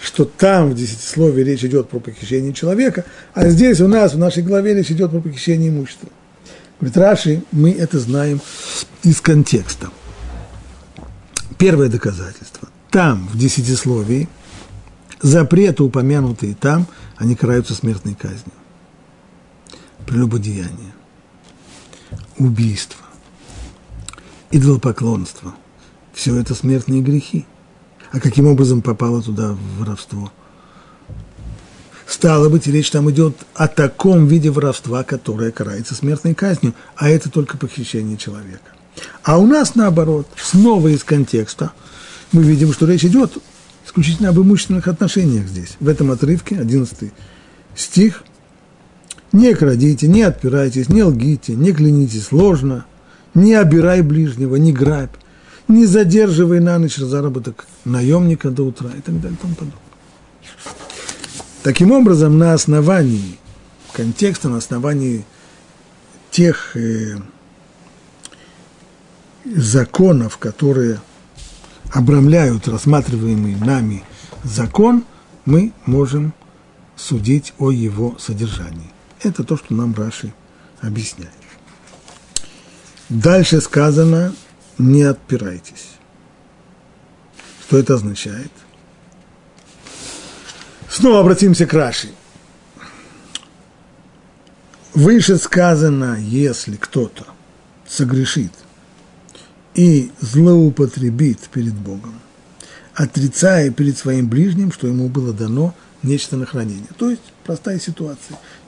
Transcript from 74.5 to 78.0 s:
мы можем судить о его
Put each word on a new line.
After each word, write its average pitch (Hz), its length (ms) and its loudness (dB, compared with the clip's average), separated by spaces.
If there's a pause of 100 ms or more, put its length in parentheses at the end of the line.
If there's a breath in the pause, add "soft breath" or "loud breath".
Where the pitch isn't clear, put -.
мы 175 280 2 (140)
можем 143 480 -2 (640)
судить 127 640 -2
о 135 120 0
его 117 480 -4